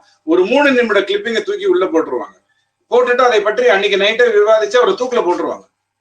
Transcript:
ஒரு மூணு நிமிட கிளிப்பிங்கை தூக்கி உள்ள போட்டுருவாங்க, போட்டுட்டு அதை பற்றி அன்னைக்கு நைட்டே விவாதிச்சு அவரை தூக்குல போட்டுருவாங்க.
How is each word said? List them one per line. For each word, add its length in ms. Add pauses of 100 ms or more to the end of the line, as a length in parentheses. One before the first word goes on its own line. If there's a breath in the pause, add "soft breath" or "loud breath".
(240 soft breath)
ஒரு 220
மூணு 260
நிமிட 280
கிளிப்பிங்கை 440
தூக்கி 220
உள்ள 200
போட்டுருவாங்க, 520 (540)
போட்டுட்டு 300
அதை 200
பற்றி 260
அன்னைக்கு 300
நைட்டே 320
விவாதிச்சு 480
அவரை 160
தூக்குல 300
போட்டுருவாங்க. 420 (360)